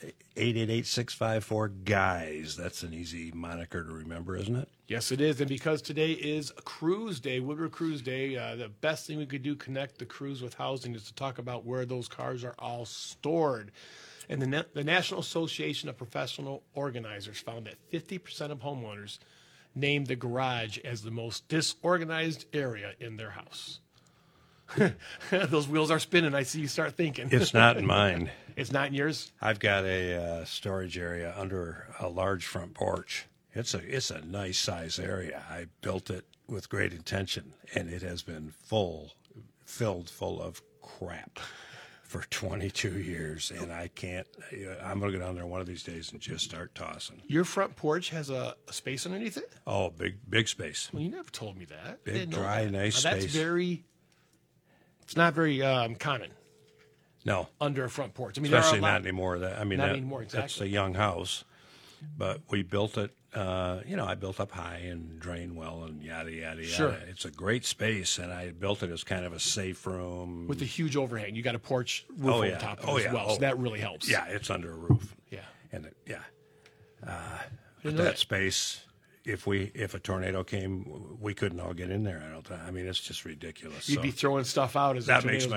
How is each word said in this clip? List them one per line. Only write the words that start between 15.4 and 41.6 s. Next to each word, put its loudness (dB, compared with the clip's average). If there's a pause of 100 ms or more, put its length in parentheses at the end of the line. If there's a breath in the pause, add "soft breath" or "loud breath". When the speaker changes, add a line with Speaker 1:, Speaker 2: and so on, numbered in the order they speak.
Speaker 2:
of -10
Professional -6 (120)
Organizers -6
found -8
that -12 (160)
fifty -6
percent -8
of -8
homeowners -8 (560 loud breath)
named 4
the 2
garage 0
as -6
the -6
most -6
disorganized 2
area -2
in -8
their -8
house. -12 (960 soft breath)
<laughs> 4
Those 6
wheels 6
are 6
spinning. 6
I 4
see -2
you 0
start 0
thinking. 2
Speaker 1:
It's 10
not 12
in 2
mine. 6
Speaker 2:
<laughs> -18 (140)
It's -4
not 2
in -4
yours? 0
Speaker 1:
I've 4
got 6
a, 2
uh, -2
storage -4
area -4
under -4 (120)
a -2
large 2
front -6
porch. -2 (300)
It's -2
a, 0
it's -2
a -6
nice -2
size -2
area. -4
I -8 (140)
built -4
it -6 (220)
with -6
great 2
intention, -2 (200)
and 0
it -6
has -6
been -8
full, 0 (520)
filled -2
full -4
of -8 (220)
crap -12 (640 loud breath)